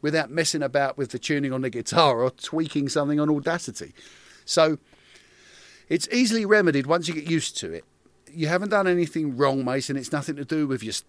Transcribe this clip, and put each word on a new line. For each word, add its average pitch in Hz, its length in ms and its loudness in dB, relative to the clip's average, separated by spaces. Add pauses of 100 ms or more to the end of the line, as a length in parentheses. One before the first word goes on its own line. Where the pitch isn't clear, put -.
without 147 280 0
messing 151 320 -2
about 139 360 0
with 135 140 -4
the - 80 -6
tuning 143 340 -2
on 131 80 -4
the 131 80 -2
guitar 120 520 2
or 127 100 2
tweaking 151 580 -4
something 147 300 0
on 151 100 2
Audacity. 147 640 -4 (520)
So 156 320 4 (1080)
it's - 240 0
easily 226 340 2
remedied 175 400 4
once 160 220 0
you 170 60 -4
get 156 160 -6
used - 280 -2
to 82 140 -8
it. 82 120 -10 (480)
You 156 160 -4
haven't 185 220 0
done 196 180 2
anything 160 500 0
wrong, 135 280 2
Mason. 135 320 -2
It's 127 140 -8
nothing 143 240 -4
to 143 100 -10
do 151 220 -2
with 127 160 -4
your 110 100 -8 (160)